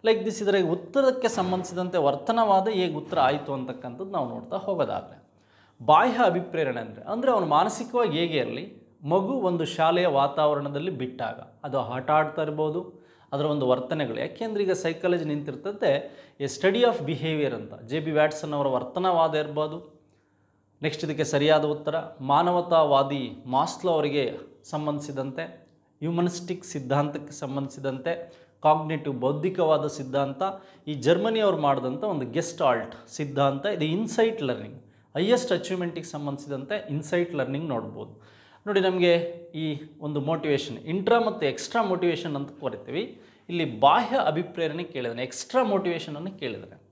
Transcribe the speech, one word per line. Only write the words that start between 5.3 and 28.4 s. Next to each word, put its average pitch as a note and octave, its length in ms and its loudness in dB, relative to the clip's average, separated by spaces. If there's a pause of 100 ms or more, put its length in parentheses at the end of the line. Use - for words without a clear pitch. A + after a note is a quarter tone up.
ಬಾಹ್ಯ A3 400 6
ಅಭಿಪ್ರೇರಣೆ D#3+ 560 0
ಅಂದ್ರೆ, G#2+ 240 -12
ಅಂದ್ರೆ A#3+ 260 0
ಅವನು G3+ 140 4
ಮಾನಸಿಕವಾಗಿ F#3 720 2
ಹೇಗೆ D#3+ 180 0
ಇರಲಿ, B2 440 -6 (220)
ಮಗು G3 300 0
ಒಂದು F3+ 320 0
ಶಾಲೆಯ F3 420 2
ವಾತಾವರಣದಲ್ಲಿ C#3+ 840 2
ಬಿಟ್ಟಾಗ B2+ 480 -6 (240)
ಅದು C#3 160 -2
ಆಟ B2+ 320 -4
ಆಡ್ತಾ D#3 300 2
ಇರ್ಬೋದು, D#3 520 -4 (400)
ಅದರ C#3+ 120 0
ಒಂದು D3 220 0
ವರ್ತನೆಗಳು. B2+ 520 0
ಯಾಕೆಂದ್ರೆ G#3 440 -4
ಈಗ F#3 80 2
ಸೈಕಾಲಜಿ E3+ 540 0
ನಿಂತಿರ್ತದೆ D3 840 -2 (300)
a C#3 40 -4
study G3 380 2
of A#3 140 4
behavior D3 580 -2
ಅಂತ, G#2+ 180 -10
ಜೆ B2 260 -6
ಬಿ D#3 120 -4
ವ್ಯಾಟ್ಸನ್ D3+ 420 2
ಅವರ C#3+ 140 0
ವರ್ತನವಾದ D#3+ 680 2
ಇರ್ಬೋದು. D3+ 640 -4 (800)
ನೆಕ್ಸ್ಟ್ D3 220 -2
ಇದಕ್ಕೆ D3+ 200 -2
ಸರಿಯಾದ D3+ 420 4
ಉತ್ತರ D3 300 -2 (240)
ಮಾನವತಾವಾದಿ C#3+ 1300 2
ಮಾಸ್ಲೋ D#3 460 0
ಅವರಿಗೆ D3 460 0 (260)
ಸಂಬಂಧಿಸಿದಂತೆ, D3 800 -6 (560)
ಹ್ಯೂಮನಿಸ್ಟಿಕ್ F3 680 -2
ಸಿದ್ಧಾಂತಕ್ಕೆ C#3+ 680 -2
ಸಂಬಂಧಿಸಿದಂತೆ, C#3+ 1000 -6 (300)